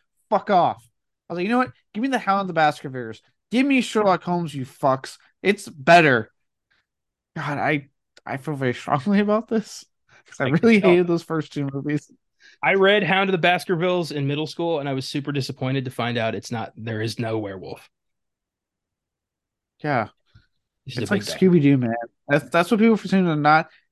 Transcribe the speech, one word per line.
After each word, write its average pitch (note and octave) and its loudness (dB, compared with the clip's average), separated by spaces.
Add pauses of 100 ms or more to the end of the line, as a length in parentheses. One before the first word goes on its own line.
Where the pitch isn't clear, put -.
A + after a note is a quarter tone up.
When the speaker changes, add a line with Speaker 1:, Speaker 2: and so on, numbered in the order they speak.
(300)
Speaker 1:
Fuck G3+ 0
off." D#3 2 (420)
I - -8
was E3+ -6
like, F3+ -4
"You G#3 -4
know B3 2
what? B3+ -2 (220)
Give A3 -4
me C#4 -2
the B3 0
Hound G3 0
of F#3+ -4
the F3+ -8
Baskervilles. C3+ -2 (300)
Give B3+ 2
me C4+ 2
Sherlock G3+ 0
Holmes, F3 -4
you C#3 -8
fucks. - -2 (240)
It's G3+ -2
better." D3+ 4 (1040)
God, D3 -8
I, C#3 -2 (360)
I B2+ -10
feel D3+ -8
very C3 -2
strongly G3 0
about G#3 -2
this - -6 (440)
'cause - -20
I D3 -2
Speaker 2:
I - -2
can D#3+ 2
Speaker 1:
really A3+ 6
Speaker 2:
tell. F#3 6
Speaker 1:
hated F3 4
those E3+ -2
first D#3 -6
two D3 -4
movies. D3 -6 (500)
Speaker 2:
I E3+ 2
read G3 4
Hound F#3+ 0
of - 0
the F#3 0
Baskervilles F3 0
in C#3+ -4
middle D3 -4
school, E3 -4
and C#3 -6
I C#3 -4
was C3 -6
super C#3+ -6
disappointed C3+ -4
to B2+ -8
find A#2 -4
out A2 -2
it's - -12
not, A2+ -8
there A2 -8
is A2+ -6
no A2+ -4
werewolf. F#2+ -12 (1900)
Speaker 1:
Yeah. B2+ -2 (760)
Speaker 2:
This C3 -10
is A2+ -4
Speaker 1:
It's G#2 -4
Speaker 2:
a - 2
Speaker 1:
like - -4
Speaker 2:
big - -10
guy. - -10
Speaker 1:
Scooby-Doo, D#3 6
man. A#2+ -2 (340)
That's, D3+ 0
that's F3 0
what A3 2
people A3 4
seem F#3 0
to E3 0
not, D3+ 2 (220)